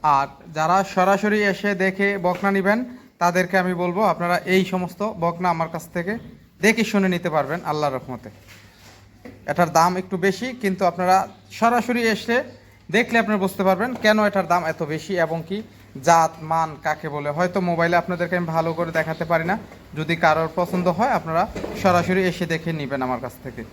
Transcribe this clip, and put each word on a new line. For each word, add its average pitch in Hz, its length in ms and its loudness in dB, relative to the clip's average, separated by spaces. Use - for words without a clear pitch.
আর 139 260 2
যারা 165 300 2
সরাসরি 202 600 2
এসে 202 320 0
দেখে 190 420 0
বকনা 180 340 0
নেবেন, 202 340 2
তাদেরকে 180 380 2
আমি 180 160 0
বলবো 180 300 -2
আপনারা 175 340 0
এই 185 280 2
সমস্ত 185 380 -4
বকনা 170 460 -2
আমার 160 200 -2
কাছ 165 240 -10
থেকে 180 240 -4
দেখে 220 220 4
শুনে 196 260 2
নিতে 175 200 -2
পারবেন 151 360 -2
আল্লাহর 151 280 -2
রহমতে। 123 360 -10
এটার 156 280 0
দাম 175 240 6
একটু 190 200 -4
বেশি, 196 440 0
কিন্তু 190 240 0
আপনারা 180 420 2
সরাসরি 240 500 2
এসে 226 420 0
দেখলে 226 280 2
আপনারা 202 180 0
বুঝতে 190 260 -2
পারবেন 190 320 2
কেন 214 300 2
এটার 196 220 0
দাম 175 180 0
এত 160 180 -4
বেশি 156 340 -4
এবং 165 300 -2
কি 208 160 -6
জাত 165 280 6
মান 160 420 -2
কাকে 151 260 -4
বলে। 147 200 -4
হয়তো 180 320 0
মোবাইলে 170 340 2
আপনাদেরকে 175 420 0
আমি 175 80 -2
ভালো 165 280 0
করে 170 180 -4
দেখাতে 160 340 -2
পারি 160 180 0
না, 185 140 -2
যদি 156 200 -4
কারোর 160 400 2
পছন্দ 180 320 0
হয় 190 220 0
আপনারা 165 380 0
সরাসরি 180 420 2
এসে 175 220 -2
দেখে 165 280 -4
নেবেন 139 280 -4
আমার 127 180 -2
কাছ 123 120 -8
থেকে। 117 300 -10